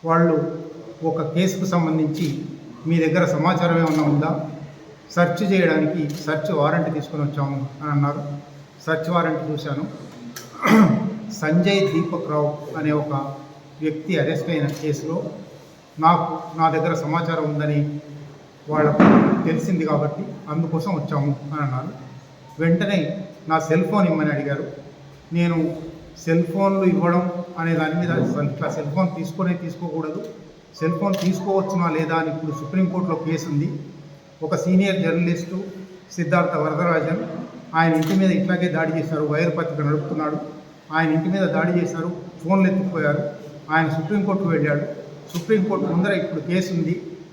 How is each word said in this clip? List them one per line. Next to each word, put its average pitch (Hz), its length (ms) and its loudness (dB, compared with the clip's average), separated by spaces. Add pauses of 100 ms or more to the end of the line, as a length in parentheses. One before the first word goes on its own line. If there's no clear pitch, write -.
వాళ్ళు 165 580 2 (420)
ఒక 165 180 0
కేసుకు 185 420 0
సంబంధించి, 160 800 0 (420)
"మీ 165 120 4
దగ్గర 160 260 4
సమాచారం 170 540 2
ఏమన్నా 151 240 4
ఉందా? 147 440 2 (680)
సెర్చ్ 175 380 2
చేయడానికి 156 580 2
సెర్చ్ - 420 -4
వారెంట్ 156 420 2
తీసుకొని 147 280 -4
వచ్చాము" 139 460 -2 (140)
అని 151 80 -4
అన్నారు. 143 320 0 (640)
సెర్చ్ 160 260 -2
వారెంట్ 160 400 0
చూశాను. 147 340 -4 (1500)
సంజయ్ 180 600 2
దీపక్ 160 380 0
రావు 151 280 0 (200)
అనే 151 140 0
ఒక 143 420 -2 (460)
వ్యక్తి 156 380 -2
అరెస్ట్ 151 320 0
అయిన 151 160 0
కేసులో 156 580 -4 (760)
నాకు, - 600 2
నా 160 120 4
దగ్గర 160 240 2
సమాచారం 165 500 -2
ఉందని 147 560 0 (680)
వాళ్ళకు 151 300 4 (500)
తెలిసింది 160 380 0
కాబట్టి 147 360 0 (260)
అందుకోసం 160 460 -2
వచ్చాము 143 420 -2 (160)
అని 151 80 -4
అన్నారు. 131 280 -4 (720)
వెంటనే 170 640 0 (240)
నా 160 100 2
సెల్ 160 260 2
ఫోన్ 196 240 2
ఇమ్మని 151 220 2
అడిగారు. 139 340 -2 (680)
నేను 165 440 2 (480)
సెల్ 165 200 4
ఫోన్లు 196 400 2
ఇవ్వడం 175 460 4 (280)
అనే 165 160 0
దాని 160 200 0
మీద 175 160 0
అసలు 147 400 0
ఇట్లా 147 200 -4
సెల్ 147 240 -6
ఫోన్ 180 220 2
తీసుకొనే 175 380 -2
తీసుకోకూడదు, 160 680 -6 (560)
సెల్ 165 220 0
ఫోన్ 196 140 2
తీసుకోవచ్చునా 190 760 0
లేదా 156 240 0
అని 156 200 0
ఇప్పుడు 156 180 -6
సుప్రీంకోర్టులో 175 600 0
కేసు 156 340 -4
ఉంది. 147 320 -2 (640)
ఒక 151 120 -2
సీనియర్ 185 480 2
జర్నలిస్టు 170 600 0 (480)
సిద్ధార్థ 170 440 0
వరదరాజన్, 156 680 0 (480)
ఆయన 165 200 6
ఇంటి 156 200 2
మీద 190 160 4
ఇట్లాగే 185 380 2
దాడి 160 300 0
చేశారు, 151 260 -2
వైర్ 156 340 0
పత్రిక 151 280 -2
నడుపుతున్నాడు, 151 500 -2 (560)
ఆయన 160 180 2
ఇంటి 160 180 2
మీద 190 140 2
దాడి 170 380 2
చేశారు, 165 320 -4 (320)
ఫోన్లు 190 280 4
ఎత్తుకుపోయారు, 147 680 0 (320)
ఆయన 160 180 4
సుప్రీంకోర్టుకు 190 600 0
వెళ్ళాడు, 147 320 2 (580)
సుప్రీంకోర్టు 202 460 2
ముందర 180 280 2
ఇప్పుడు 156 280 -2
కేసు 175 320 -2
ఉంది 165 300 -2 (300)